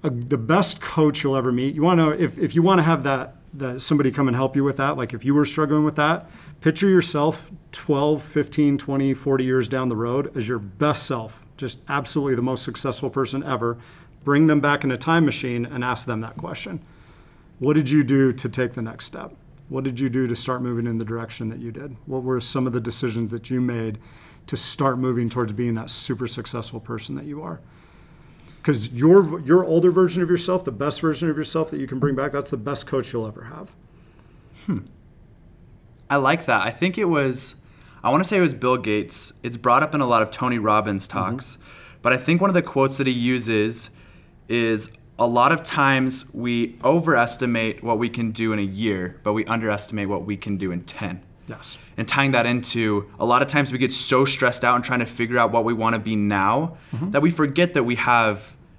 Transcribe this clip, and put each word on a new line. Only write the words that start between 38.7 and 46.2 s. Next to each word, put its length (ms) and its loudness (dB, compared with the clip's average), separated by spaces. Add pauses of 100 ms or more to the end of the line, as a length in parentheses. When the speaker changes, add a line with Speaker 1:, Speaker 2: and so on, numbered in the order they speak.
Speaker 2:
Gates. 560 -4 (100)
It's 140 -8
brought 260 4
up 100 -2
in 80 0
a 60 2
lot 140 4
of 100 0
Tony 280 -2
Robbins 480 2
Speaker 1:
Mm-hmm. 100 -8
Speaker 2:
talks. 400 -6 (440)
But 120 2
I 40 2
think 240 2
one 80 4
of 40 0
the 80 4
quotes 360 0
that 100 0
he 60 2
uses 760 0 (580)
is, 440 0 (280)
"A 80 4
lot 240 4
of 120 0
times 720 2